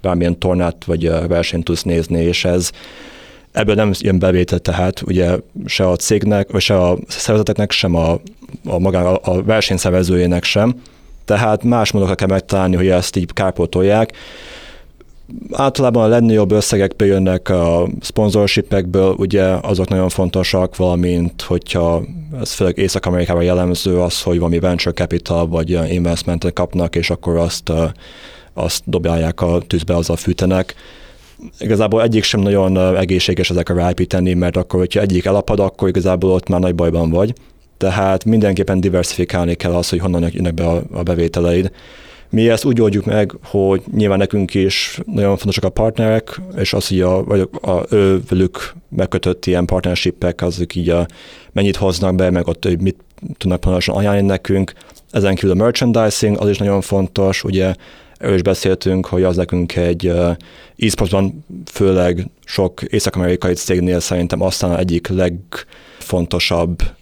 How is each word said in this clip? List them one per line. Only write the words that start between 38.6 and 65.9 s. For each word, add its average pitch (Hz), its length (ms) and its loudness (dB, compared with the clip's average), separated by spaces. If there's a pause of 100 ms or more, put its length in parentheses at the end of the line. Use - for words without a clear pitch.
diversifikálni 90 760 0
kell 87 180 -4
az, 87 160 0
hogy 90 100 0
honnan 85 340 0
jönnek 87 200 -2
be 82 140 -2
a, 85 140 0 (100)
a 87 120 -6
bevételeid. 87 680 0 (580)
Mi 113 200 4
ezt 110 160 2
úgy 120 160 2
oldjuk 101 240 2
meg, 104 280 0 (100)
hogy 98 380 2 (140)
nyilván 104 220 2
nekünk 98 360 0
is - 520 0
nagyon 101 320 0
fontosak - 260 -2
a 92 60 0
partnerek, 110 720 0 (140)
és 104 180 -2
az, 101 140 -2
hogy 92 140 0
a, 92 220 2
vagy 95 260 0 (120)
a, 92 340 -2
ő 95 340 4
velük - 440 -2 (160)
megkötött - 560 -4
ilyen 90 200 0
partnershipek, 87 760 -2
azok 87 340 -4
így 87 140 -2
a, 85 160 2 (460)
mennyit 101 240 0
hoznak 92 400 0
be, 90 140 2
meg 90 180 0
ott, 82 160 -6
hogy 90 180 0
mit 95 140 0 (420)
tudnak 90 220 -2
pontosan 90 360 0
ajánlani 101 320 2
nekünk. 98 460 0 (380)
Ezen 98 240 0
kívül 95 160 0
a 92 120 2
merchandising, 113 760 2
az 104 100 2
is 98 80 0
nagyon 101 240 0
fontos, 95 600 0
ugye 95 300 0 (440)
erről - 180 0
is 92 60 2
beszéltünk, 92 640 0
hogy 92 180 0
az 90 120 2
nekünk 87 400 -2
egy, 87 320 0
ö, 87 220 2 (480)
e-sportban 98 680 0 (260)
főleg 92 560 2 (180)
sok - 360 -2
észak-amerikai 90 720 0
cégnél 90 460 0
szerintem 87 420 -2
aztán 90 360 0
egyik 87 300 -2
legfontosabb 87 1700 -4 (200)